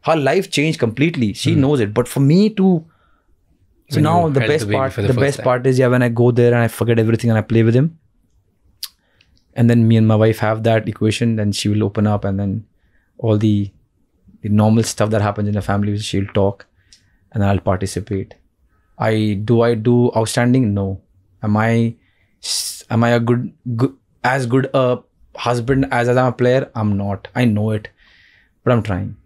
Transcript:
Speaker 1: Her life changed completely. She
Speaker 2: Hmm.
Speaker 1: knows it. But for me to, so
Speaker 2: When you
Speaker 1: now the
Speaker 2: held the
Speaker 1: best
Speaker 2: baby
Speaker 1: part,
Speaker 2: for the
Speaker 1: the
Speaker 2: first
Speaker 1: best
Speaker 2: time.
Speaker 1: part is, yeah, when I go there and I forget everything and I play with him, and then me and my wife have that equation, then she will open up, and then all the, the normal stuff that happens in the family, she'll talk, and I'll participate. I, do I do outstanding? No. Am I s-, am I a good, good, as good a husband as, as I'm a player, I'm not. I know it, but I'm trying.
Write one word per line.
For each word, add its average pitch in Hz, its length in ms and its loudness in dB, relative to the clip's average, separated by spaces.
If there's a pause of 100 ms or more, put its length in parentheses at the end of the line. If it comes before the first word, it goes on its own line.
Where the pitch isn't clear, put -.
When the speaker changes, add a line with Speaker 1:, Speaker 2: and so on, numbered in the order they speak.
Speaker 1:
Her 160 80 2
life 160 400 0
changed 151 240 -2
completely. 131 480 0 (140)
She 113 120 0
Speaker 2:
Hmm. 156 120 2
Speaker 1:
knows 143 180 2
it. 104 140 -6
But 120 160 -2
for - 40 -4 (120)
me 175 80 4 (220)
to, 190 40 2 (1200)
so 139 100 -4
Speaker 2:
When 151 60 2
you 156 60 0
Speaker 1:
now 165 60 2
the 175 60 2
Speaker 2:
held 156 120 -2
the 131 60 2 (140)
Speaker 1:
best 107 120 -2
Speaker 2:
baby 101 140 -2
Speaker 1:
part, 135 160 -4
Speaker 2:
for 104 60 -4
the 101 100 -2
Speaker 1:
the - 20 2
Speaker 2:
first 123 120 0
Speaker 1:
best 139 120 -2
Speaker 2:
time. - 60 -12
Speaker 1:
part 127 280 0
is, 127 100 2
yeah, 127 120 4
when 127 120 2
I - 20 0 (140)
go 120 180 4
there 120 160 6
and 120 80 2
I - 20 0 (140)
forget 113 240 2
everything 113 300 0
and 110 40 2
I 104 40 -2 (100)
play 113 160 4
with 113 140 2
him, 156 40 2 (1700)
and 120 160 2
then 117 180 4
me 113 80 6
and 110 120 4
my 110 80 4
wife 110 240 2
have 110 240 -2
that 110 240 2
equation, 110 480 -2
then 104 160 -2
she - 160 -4
will 104 160 0
open 104 220 -2 (100)
up, 101 80 -6
and 98 200 -4
then 104 220 -6 (520)
all 110 200 0
the, 104 320 0 (720)
the 104 60 -8
normal 107 340 2
stuff 107 280 -2
that 107 120 0
happens 104 260 -2
in 101 60 -4
the 101 80 -2
family, 101 360 -2
she'll 98 280 -4 (160)
talk, 98 240 -2 (680)
and 104 120 -2
I'll 98 160 0 (100)
participate. 95 640 -6 (640)
I, 110 420 -2 (120)
do 117 100 4
I 120 120 2
do 120 420 2
outstanding? 120 580 0
No. 98 260 -4 (420)
Am 104 140 0
I 113 380 0 (480)
s-, - 480 -10
am 113 140 0
I 120 60 2
a 120 100 2
good, 120 320 -2 (240)
good, 123 200 -2 (280)
as 127 220 -2
good 131 280 0
a 123 240 0 (400)
husband 123 540 -2
as, 120 160 0
as 123 80 2
I'm 127 120 2
a 120 140 -4
player, 127 240 2 (100)
I'm 107 200 -2
not. 101 400 -6
I 123 80 0
know 107 340 0
it, 107 100 -12 (760)
but 127 120 2
I'm 110 60 0
trying. 101 260 -4 (180)